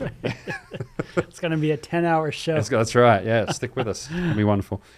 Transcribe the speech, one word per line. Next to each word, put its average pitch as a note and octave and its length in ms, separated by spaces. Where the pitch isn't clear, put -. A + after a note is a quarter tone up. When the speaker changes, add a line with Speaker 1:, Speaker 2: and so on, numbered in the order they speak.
Speaker 1:
right. B3 120
<laughs> - 100
It's - 200
gonna D#3+ 180
be D3+ 140
a D3+ 60
ten-hour D#3+ 560
show. D#3+ 240
Speaker 2:
It's, C3 120
that's A#2 280
right. A2+ 280
Yeah, A2 280
stick - 240
with B2 100
us. G2+ 240
It'll E3+ 240
be G#2+ 80
wonderful. G2+ 400